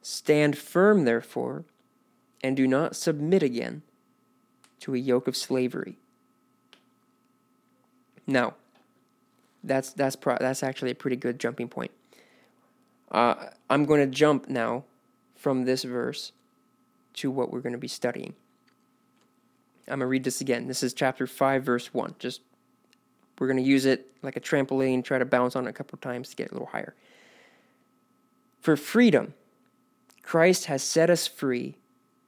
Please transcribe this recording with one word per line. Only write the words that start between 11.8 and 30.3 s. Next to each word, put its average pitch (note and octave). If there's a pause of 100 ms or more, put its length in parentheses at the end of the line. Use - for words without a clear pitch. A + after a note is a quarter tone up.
Uh, A#2 (180)
I'm C#3+
gonna C#3+
jump C#3
now A#2+ (500)
from C3
this B2+
verse B2 (840)
to C#3
what C3
we're B2
gonna A#2+
be -
studying. - (1500)
I'm C#3
gonna B2+
read C3
this -
again. B2+
This C3
is B2
chapter C3
five, C3+
verse A#2+
one. -
Just, B2 (1000)
we're C3
gonna C3
use C3+
it C3+ (140)
like C3+
a B2
trampoline, C3
try C3
to B2
bounce B2
on B2+
it G#2+
a -
couple -
times B2
to -
get -
a -
little -
higher. - (1700)
"For D#3
freedom, F3 (880)
Christ F3